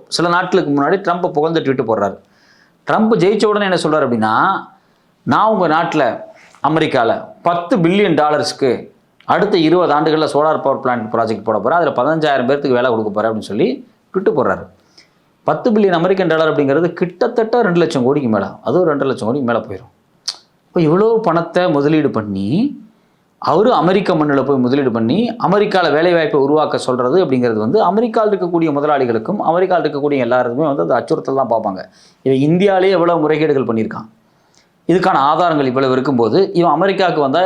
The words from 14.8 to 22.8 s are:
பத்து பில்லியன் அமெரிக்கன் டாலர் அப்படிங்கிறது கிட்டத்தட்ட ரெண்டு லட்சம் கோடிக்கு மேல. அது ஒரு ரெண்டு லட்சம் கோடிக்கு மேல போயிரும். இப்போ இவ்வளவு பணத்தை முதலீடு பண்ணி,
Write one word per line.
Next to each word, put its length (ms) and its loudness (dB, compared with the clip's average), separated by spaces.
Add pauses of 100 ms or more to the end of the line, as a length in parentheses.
பத்து 240 0
பில்லியன் 280 2
அமெரிக்கன் 260 0
டாலர் 280 2
அப்படிங்கிறது 380 0
கிட்டத்தட்ட 720 -2
ரெண்டு 160 0
லட்சம் 260 0
கோடிக்கு 240 0
மேல. 220 -2 (120)
அது 180 0
ஒரு 80 2
ரெண்டு 160 -2
லட்சம் 240 -4
கோடிக்கு 240 -2
மேல 140 -2
போயிரும். 240 -16 (760)
இப்போ 140 -4
இவ்வளவு 400 2
பணத்தை 500 0
முதலீடு 400 0
பண்ணி, 680 -4 (600)